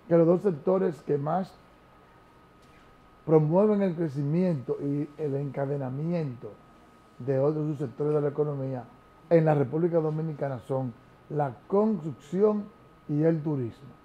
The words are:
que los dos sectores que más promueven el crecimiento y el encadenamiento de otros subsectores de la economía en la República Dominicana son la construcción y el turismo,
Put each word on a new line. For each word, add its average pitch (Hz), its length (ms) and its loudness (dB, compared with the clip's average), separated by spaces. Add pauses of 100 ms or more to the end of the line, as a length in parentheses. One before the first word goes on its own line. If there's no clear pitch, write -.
que 170 100 4
los 170 80 8
dos 175 160 4
sectores 185 600 0
que 147 160 -2
más 156 360 -4 (1700)
promueven 175 560 4
el 185 140 0
crecimiento 147 880 -2
y 143 360 -2
el 147 180 -4
encadenamiento 139 1160 -6 (680)
de 131 200 0
otros 151 280 0
subsectores 147 480 -2
de 151 60 2
la 143 80 0
economía 135 540 -4 (460)
en 165 160 6
la 156 80 4
República 156 460 2
Dominicana 151 600 -4
son 131 340 -4 (360)
la 143 260 -2 (120)
construcción 202 1000 0 (420)
y 151 160 0
el 165 180 2
turismo, 135 480 -4 (160)